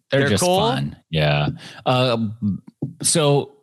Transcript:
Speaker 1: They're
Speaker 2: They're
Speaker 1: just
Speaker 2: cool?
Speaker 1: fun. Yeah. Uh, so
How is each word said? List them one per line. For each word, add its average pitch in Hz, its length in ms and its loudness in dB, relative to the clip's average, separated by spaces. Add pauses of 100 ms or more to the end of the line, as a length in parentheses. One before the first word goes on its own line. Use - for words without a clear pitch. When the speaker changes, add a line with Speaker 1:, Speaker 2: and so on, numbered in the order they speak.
(120)
Speaker 1:
They're 139 100 2
Speaker 2:
They're 143 80 0
Speaker 1:
just 190 160 2
Speaker 2:
cool? 185 160 2
Speaker 1:
fun. 220 340 -2 (140)
Yeah. 73 400 0 (360)
Uh, 127 420 0 (760)
so 143 480 2 (120)